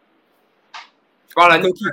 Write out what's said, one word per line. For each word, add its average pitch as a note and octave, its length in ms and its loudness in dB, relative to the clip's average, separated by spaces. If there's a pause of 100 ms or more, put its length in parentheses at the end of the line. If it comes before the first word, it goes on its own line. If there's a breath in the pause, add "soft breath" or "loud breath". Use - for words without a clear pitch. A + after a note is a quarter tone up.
(1300)
Je - 80 -20
parle E3+ 160 4
à E3 80 2
Nicolas F#3 340 -6